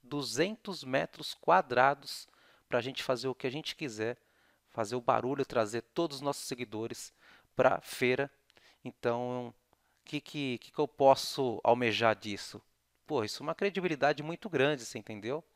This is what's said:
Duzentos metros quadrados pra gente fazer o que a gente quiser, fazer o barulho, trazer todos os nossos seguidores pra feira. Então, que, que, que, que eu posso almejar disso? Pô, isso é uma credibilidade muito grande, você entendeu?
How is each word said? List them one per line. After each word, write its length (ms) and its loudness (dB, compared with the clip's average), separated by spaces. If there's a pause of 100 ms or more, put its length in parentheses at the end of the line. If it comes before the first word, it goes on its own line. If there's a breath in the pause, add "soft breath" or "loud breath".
Duzentos 800 -4
metros 500 -4
quadrados 920 2 (400 soft breath)
pra 140 0
gente 220 -8
fazer 260 -2
o 60 -2
que 120 -8
a 40 -2
gente 260 -8
quiser, 400 -6 (540 soft breath)
fazer 260 -4
o 40 -2
barulho, 460 0
trazer 360 0
todos 340 -2
os 40 -10
nossos 280 -4
seguidores 640 -8 (420 soft breath)
pra 260 4
feira. 480 0 (560 soft breath)
Então, 680 -4 (500)
que, 160 -6
que, 380 -4
que, 140 -16
que 60 -6
eu 100 2
posso 760 4
almejar 540 4
disso? 440 -10 (460)
Pô, 160 0
isso 180 -6
é 40 -10
uma 100 -4
credibilidade 680 0
muito 300 -8
grande, 340 2
você 140 -10
entendeu? 460 -8 (120)